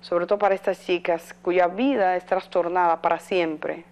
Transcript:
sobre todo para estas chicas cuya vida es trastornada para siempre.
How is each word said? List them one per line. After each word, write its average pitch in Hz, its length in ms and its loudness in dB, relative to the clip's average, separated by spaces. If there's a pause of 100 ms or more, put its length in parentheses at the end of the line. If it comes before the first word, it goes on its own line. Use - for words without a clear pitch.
sobre 175 240 -2
todo 202 120 2
para 202 160 2
estas 185 300 -4
chicas 175 560 -2
cuya 180 280 2
vida 196 480 0
es 175 100 -6
trastornada 175 720 0
para 170 180 0
siempre. 160 720 -4